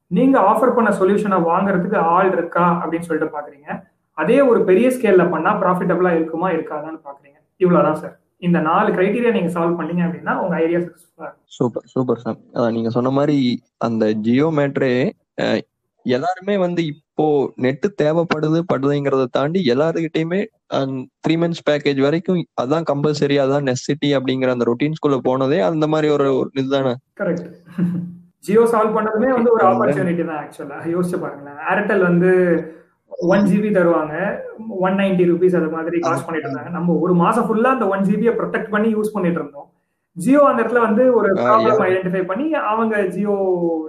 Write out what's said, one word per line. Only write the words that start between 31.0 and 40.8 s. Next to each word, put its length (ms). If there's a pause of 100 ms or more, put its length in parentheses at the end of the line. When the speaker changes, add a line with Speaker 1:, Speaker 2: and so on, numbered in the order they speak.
Speaker 1:
பாருங்களேன், 380 (100)
Airtel 340
வந்து 640 (440)
ஒன் 320
ஜிபி 320
தருவாங்க, 680 (280)
ஒன் 280
நைன்டி 280
ருபீஸ் 320
அது 120
மாதிரி 300
காஸ்ட் 60
Speaker 2:
ஆ, 220
Speaker 1:
பண்ணிட்டு 220
Speaker 2:
ஆ. 40
Speaker 1:
இருந்தாங்க. 180
நம்ம 240
ஒரு 200
மாசம் 300
ஃபுல்லா 220
அந்த 220
ஒன் 120
ஜிபியை 320
ப்ரொடெக்ட் 360
பண்ணி 260
யூஸ் 180
பண்ணிட்டு 280
இருந்தோம். 300 (560)
Jio 120
அந்த 240
இடத்துல 180